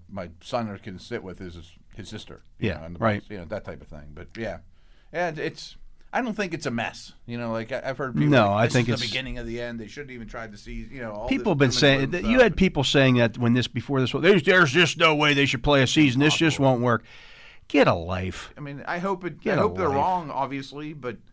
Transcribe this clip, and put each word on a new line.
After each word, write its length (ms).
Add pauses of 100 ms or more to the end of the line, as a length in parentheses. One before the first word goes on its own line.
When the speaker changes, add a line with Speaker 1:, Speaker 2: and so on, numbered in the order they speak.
Speaker 1:
my 200 (120)
son 400
can 160
sit 240
with 200
is 140
his, 180 (200)
his 140
sister, 360 (140)
you 120
Speaker 2:
Yeah, 80
Speaker 1:
know, 80
on 80
the 60
Speaker 2:
right. 220
Speaker 1:
bus, 80
you 80
know, 80
that 200
type 160
of 80
thing. 240
But, 240
yeah. 220 (520)
And 260
it's, 380 (380)
I 100
don't 100
think 220
it's 100
a 60
mess. 400 (160)
You 100
know, 140
like, 200
I, 140
I've 140
heard 160
people 140
Speaker 2:
No, 220
Speaker 1:
like, 100
Speaker 2:
I 40
Speaker 1:
"This 80
Speaker 2:
think 160
Speaker 1:
is 100
the 40
Speaker 2:
it's 80
Speaker 1:
beginning 260
of 80
the 160
end. 180
They 80
shouldn't 220
even 180
try 200
to 100
see," 340
you 100
know, 100
all 180
Speaker 2:
People 240
Speaker 1:
this 20
Speaker 2:
have 40
been 120
saying 260
Speaker 1:
doom 80
and 80
Speaker 2:
that, 80
Speaker 1:
gloom 100
Speaker 2:
you 80
Speaker 1:
stuff. 60
Speaker 2:
had 120
people 260
saying 340
that 200
when 160
this, 140
before 340
this, 120
"There's, 280
there's 300
just 260
no 160
way 220
they 100
should 160
play 220
a 40
season. 320
This 160
just 220
Speaker 1:
Impossible. 80
Speaker 2:
won't 160
work." 220 (680)
Get 180
a 60
life. 640
Speaker 1:
I 40
mean, 260
I 100
hope 260
it, 180
Speaker 2:
Get 120
Speaker 1:
I 80
Speaker 2:
a 0
Speaker 1:
hope 160
they're 120
Speaker 2:
life. 60
Speaker 1:
wrong, 360
obviously, 640
but, 240 (160)